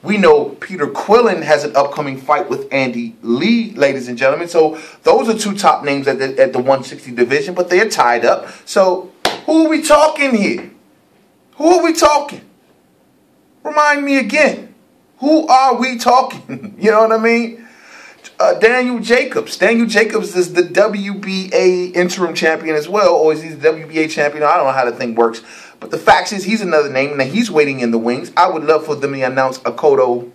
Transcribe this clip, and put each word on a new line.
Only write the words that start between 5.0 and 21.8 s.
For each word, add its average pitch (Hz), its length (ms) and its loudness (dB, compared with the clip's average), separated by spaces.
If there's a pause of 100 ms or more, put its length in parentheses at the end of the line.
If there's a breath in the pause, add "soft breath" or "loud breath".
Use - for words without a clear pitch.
those 226 260 2
are 220 100 -2
two 202 180 -6
top 151 280 0
names 139 240 -2
at 131 100 0
the, 135 240 0
at 131 120 0
the 131 40 -2
one 131 240 0
sixty - 300 -16
division, 135 420 0
but 180 140 -2
they're 196 200 2
tied 120 360 0
up. 151 240 0 (160 loud breath)
So 185 480 0 (320)
who 320 220 2
are - 20 0
we 311 140 -2
talking 294 520 2
here? - 360 -2 (840)
Who 302 120 0
are 349 160 4
we 330 80 0
talking? 294 480 -2 (1200)
Remind 294 400 0
me 277 140 0
again. 247 580 0 (440)
Who 294 280 2
are 262 300 4
we 254 220 -4
talking? - 800 -2
<laughs> - 40 -16
You 214 100 2
know 214 120 4
what 220 100 4
I 220 100 0
mean? 233 460 -2 (720 loud breath)
Uh, 175 160 2
Daniel 247 460 2
Jacobs. - 580 -2
Daniel 226 280 2
Jacobs 202 480 -2
is 175 200 -2
the 175 80 2
W 202 500 0
B 190 400 -8
A 180 360 2